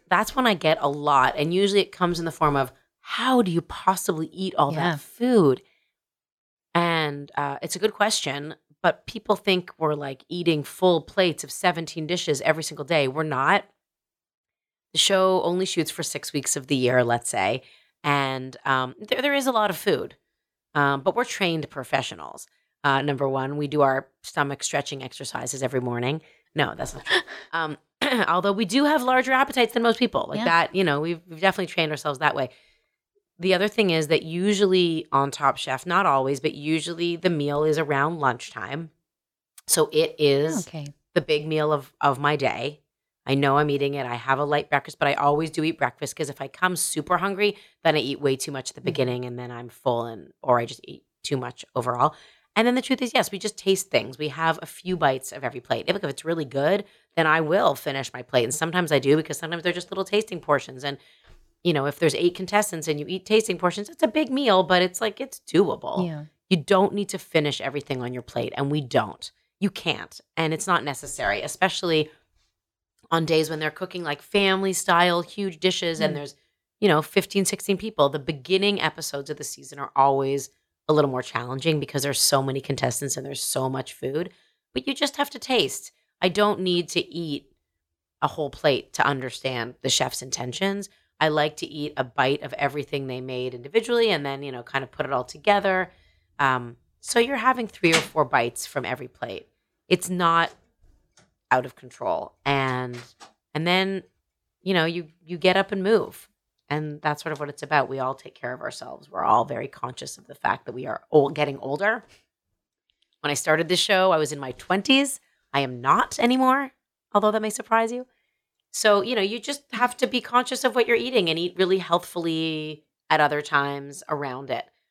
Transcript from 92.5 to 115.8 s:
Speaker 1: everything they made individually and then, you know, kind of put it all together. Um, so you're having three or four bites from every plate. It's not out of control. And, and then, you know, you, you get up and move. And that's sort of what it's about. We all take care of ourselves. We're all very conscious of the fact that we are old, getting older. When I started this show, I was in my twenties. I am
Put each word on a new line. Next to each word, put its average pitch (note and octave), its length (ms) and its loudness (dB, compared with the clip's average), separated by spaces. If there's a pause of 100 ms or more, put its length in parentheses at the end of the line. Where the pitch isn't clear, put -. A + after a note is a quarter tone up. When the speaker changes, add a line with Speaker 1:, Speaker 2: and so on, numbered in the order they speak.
Speaker 1:
everything C#3+ 520 -4
they B2+ 160 -8
made B2+ 320 -6
individually A3+ 560 0
and D3+ 160 0
then, C#3 160 -6
you C#3+ 100 -10
know, B2 120 -10
kind C3+ 200 -4
of C3 80 -12
put D3 140 -6
it C3 80 -8
all B2+ 120 0
together. F#3+ 640 0 (480)
Um, B2 380 0 (240)
so - 180 0
you're B3 180 2
having A#3+ 300 2
three - 240 0
or D#3+ 100 6
four D3+ 240 0
bites B2 400 0
from - 200 -6
every B2+ 240 -6
plate. - 380 -12 (400)
It's F3+ 220 0
not E3+ 420 2 (1000)
out B2+ 160 4
of - 80 -20
control. G2 580 -6 (120)
And, B2+ 520 -2 (560)
and D#3+ 140 -4
then, F#3+ 360 0 (600)
you F#3+ 100 -2
know, E3 120 2
you, E3+ 240 -4 (140)
you E3 140 -10
get F3+ 200 4
up G3 140 0
and G3 120 -2
move. - 460 0 (420)
And D3 300 -4
that's D3+ 220 -2
sort D#3 100 -6
of C3+ 60 -8
what D3 100 -6
it's C#3+ 140 -14
about. C#3+ 260 2
We C3+ 80 -6
all C3 160 -2
take - 220 -20
care B2 180 -8
of B2+ 80 -12
ourselves. - 480 -12
We're - 140 -4
all A2+ 200 -2
very C#3 240 -6
conscious - 520 -12
of - 80 -20
the A2+ 80 -20
fact - 320 -4
that A#2 60 -8
we - 120 -10
are - 240 -8
old, C#3+ 240 4
getting D3 240 -2
older. F#3+ 480 -2 (1160)
When D3 100 -2
I - 20 -2
started D#3 340 2
this F3 120 2
show, F#3+ 320 4
I E3 60 4
was D3 140 0
in D3+ 80 -8
my C3 120 -8
twenties. C4+ 680 2 (320)
I C#3 100 2
am B2+ 200 -4